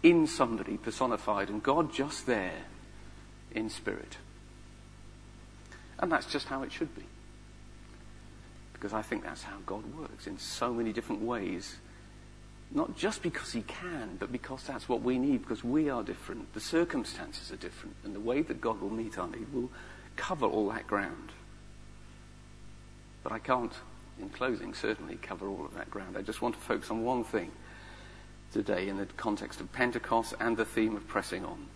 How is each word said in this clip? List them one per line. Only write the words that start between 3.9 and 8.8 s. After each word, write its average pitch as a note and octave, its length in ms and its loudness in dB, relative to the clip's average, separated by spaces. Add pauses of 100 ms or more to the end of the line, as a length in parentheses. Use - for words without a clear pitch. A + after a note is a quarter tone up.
And - 120 4
that's D3+ 140 6
just - 220 0
how C3+ 160 -2
it - 80 -6
should - 240 -2
be. - 80 -10 (1700)
Because G#2 200 -2